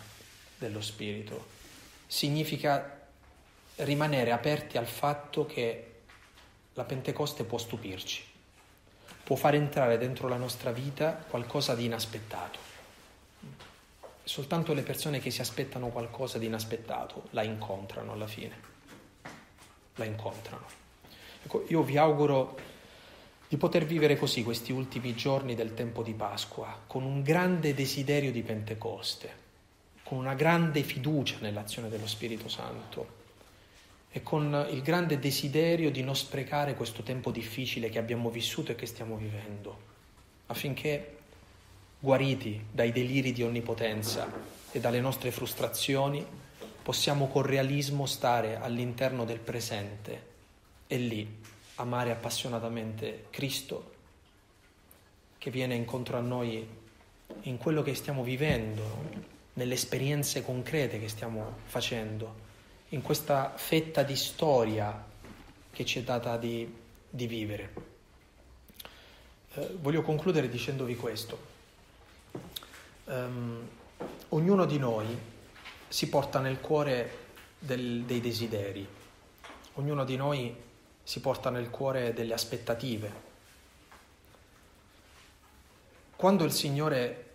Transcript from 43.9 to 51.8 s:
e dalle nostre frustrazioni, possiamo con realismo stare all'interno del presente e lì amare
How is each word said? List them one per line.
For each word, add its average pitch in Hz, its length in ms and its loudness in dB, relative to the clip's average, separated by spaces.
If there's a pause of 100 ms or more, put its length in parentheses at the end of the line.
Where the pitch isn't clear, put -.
e 135 80 -2
dalle 120 200 4
nostre 127 300 0
frustrazioni, 135 960 0 (560)
possiamo 139 460 4
con 135 160 6
realismo 135 640 2
stare 113 500 2
all'interno 120 680 0
del 113 140 -2
presente 107 840 -6 (600)
e 135 100 0
lì 107 400 -2 (380)
amare 120 340 0